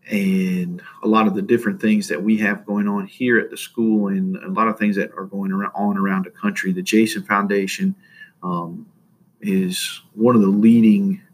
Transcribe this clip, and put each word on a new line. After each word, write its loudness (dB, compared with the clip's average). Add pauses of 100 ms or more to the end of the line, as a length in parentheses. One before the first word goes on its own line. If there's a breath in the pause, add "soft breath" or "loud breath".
and -2 (220 loud breath)
a 0
lot 4
of 0
the -2
different 0
things 2
that -4
we 2
have -2
going -2
on -4
here 0
at 0
the -12
school 0
and -2
a -12
lot 0
of -6
things 0
that -4
are -10
going -6
ar-, -4
on 0
around 0
the -10
country. -4
The -2
Jason 0
Foundation, -2 (480 loud breath)
um, -8 (560)
is -4 (140)
one 4
of 6
the 4
leading 4 (120)